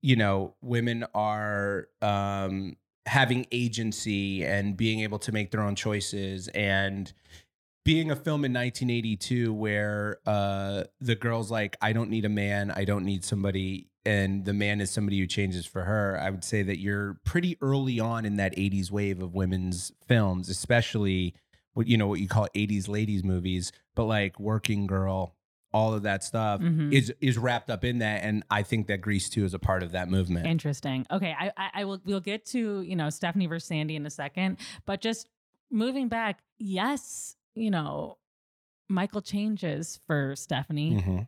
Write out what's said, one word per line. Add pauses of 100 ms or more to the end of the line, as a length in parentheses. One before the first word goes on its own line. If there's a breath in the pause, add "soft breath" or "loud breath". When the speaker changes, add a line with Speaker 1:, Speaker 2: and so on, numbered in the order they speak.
Speaker 1:
you
know,
women (100)
are, (120)
um, (280)
having
agency
and
being
able
to
make
their
own
choices,
and (720 loud breath)
being
a
film
in
nineteen
eighty-two
where,
uh, (180)
the
girl's
like,
"I
don't
need
a
man,
I
don't
need
somebody," (160)
and
the
man
is
somebody
who
changes
for
her.
I
would
say
that
you're
pretty
early
on
in
that
eighties
wave
of
women's (160)
films,
especially (400 soft breath)
what,
you
know,
what
you
call
eighties
ladies
movies, (240 soft breath)
but,
like,
Working
Girl, (360)
all
of
that
stuff
Speaker 2:
Mm-hmm.
Speaker 1:
is,
is
wrapped
up
in
that.
And
I
think
that
Grease
two
is
a
part
of
that
movement.
Speaker 2:
Interesting.
Okay.
I,
I,
I
will,
we'll
get
to,
you
know,
Stephanie
versus
Sandy
in
a
second, (300 loud breath)
but
just (420)
moving
back, (200)
yes, (180)
you
know, (720)
Michael
changes
for
Stephanie,
Speaker 1:
Mm-hmm.